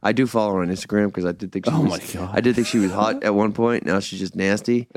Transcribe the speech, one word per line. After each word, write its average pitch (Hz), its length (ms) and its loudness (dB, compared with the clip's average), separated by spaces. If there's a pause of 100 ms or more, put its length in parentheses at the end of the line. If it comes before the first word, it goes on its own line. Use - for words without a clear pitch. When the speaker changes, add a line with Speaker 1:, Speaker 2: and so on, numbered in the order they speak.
Speaker 1:
I 104 80 2
do 123 160 2
follow 107 280 0
her 92 60 0
on 87 60 0
Instagram 101 440 0
'cause 92 140 -4
I 90 60 0
did 92 200 -8
think 95 140 -4
she 117 60 2
Speaker 2:
Oh 156 100 2
Speaker 1:
was, 92 320 -2
Speaker 2:
my 87 80 -6
God. 95 160 -4
Speaker 1:
I 104 40 2
did 123 120 4
think 113 140 0
she - 100 0
was 98 140 2
hot 107 320 -2
at 113 100 2
one 101 200 2
point. 117 340 0
Now 95 120 2
she's 95 200 -8
just 95 160 -6
nasty. 107 600 0